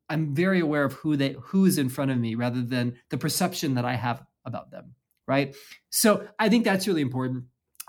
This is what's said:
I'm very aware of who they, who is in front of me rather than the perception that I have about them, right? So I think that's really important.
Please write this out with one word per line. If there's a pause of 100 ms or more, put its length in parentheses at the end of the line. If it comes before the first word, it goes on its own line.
I'm
very
aware
of
who
they,
who
is
in
front
of
me
rather
than (140)
the
perception
that
I
have (180)
about
them, (300)
right? (340)
So (100)
I
think
that's
really
important. (440)